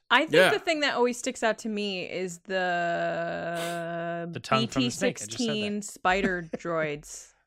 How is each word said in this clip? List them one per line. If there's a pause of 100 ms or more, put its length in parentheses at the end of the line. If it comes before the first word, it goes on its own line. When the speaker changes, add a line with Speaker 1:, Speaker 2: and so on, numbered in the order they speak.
(120)
Speaker 1:
I
think
Speaker 2:
Yeah.
Speaker 1:
the
thing
that
always
sticks
out
to
me
is
the
Speaker 3:
The
tongue
from
the
snake,
I
just
said
that.
Speaker 1:
B
T
sixteen
spider
Speaker 3:
<laughs>
Speaker 1:
droids (140)